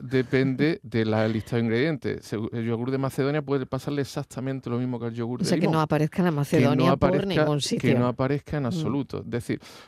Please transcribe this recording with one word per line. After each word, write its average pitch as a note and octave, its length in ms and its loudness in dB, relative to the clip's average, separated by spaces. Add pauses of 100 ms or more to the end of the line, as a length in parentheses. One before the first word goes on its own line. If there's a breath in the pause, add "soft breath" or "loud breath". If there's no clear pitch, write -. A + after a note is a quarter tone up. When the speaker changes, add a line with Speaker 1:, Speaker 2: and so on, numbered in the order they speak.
Speaker 1:
depende C3 800 0
Speaker 2:
<laughs> - 20 -20
Speaker 1:
de A2+ 240 0
la A2 200 2
lista A2 300 -2
de A#2 60 2
ingredientes. A#2 680 -2
Segu-, A2 220 -4
el A#2 140 -4
yogur A#2 240 -2
de C3+ 80 -2
Macedonia C3+ 420 0
puede C#3 240 -2
pasarle C#3+ 380 -4
exactamente C3+ 680 -8
lo A#2+ 100 -2
mismo B2 220 -4
que A#2 60 -6
al A#2 80 -6
yogur A#2+ 260 -6
Speaker 2:
O - 20 -2
Speaker 1:
de - 60 -2
Speaker 2:
sea, F#3+ 80 2
que D#3+ 60 0
Speaker 1:
limón. D#3+ 140 2
Speaker 2:
no D#3+ 40 4
aparezca D#3 420 2
la F3+ 60 4
Speaker 1:
Que E3+ 40 2
no D3 40 0
Speaker 2:
Macedonia C3+ 600 4
por C#3 120 4
Speaker 1:
aparezca, - 180 2
Speaker 2:
ningún D#3 300 2
Speaker 1:
que C#3 60 0
Speaker 2:
sitio. B2+ 360 2
Speaker 1:
no B2 80 4
aparezca C3+ 520 -2
en C#3 60 -2
Speaker 2:
Mm. - 20 0
Speaker 1:
absoluto. C#3 540 -2
Es A2 100 -12
decir, A#2 300 -4 (280 loud breath)